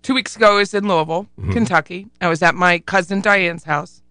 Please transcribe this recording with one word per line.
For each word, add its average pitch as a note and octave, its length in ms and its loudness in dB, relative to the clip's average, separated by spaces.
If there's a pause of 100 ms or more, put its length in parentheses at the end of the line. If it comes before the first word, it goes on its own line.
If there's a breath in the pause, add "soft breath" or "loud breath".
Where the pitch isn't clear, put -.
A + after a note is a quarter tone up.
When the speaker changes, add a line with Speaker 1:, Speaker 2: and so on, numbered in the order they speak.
Speaker 1:
two C4+ 120 -2
weeks - 220 -4
ago, G#3+ 160 6
I G3+ 60 2
was G3+ 160 0
in G3+ 140 -2
Louisville, E3+ 400 -2 (120)
Speaker 2:
Mm-hmm. - 120 -4
Speaker 1:
Kentucky. F#3+ 560 -2 (120)
I F3+ 80 0
was E3 140 0
at E3+ 120 2
my F3 260 2
cousin F#3+ 400 -2
Diane's F#3+ 440 -2
house D#3 460 -6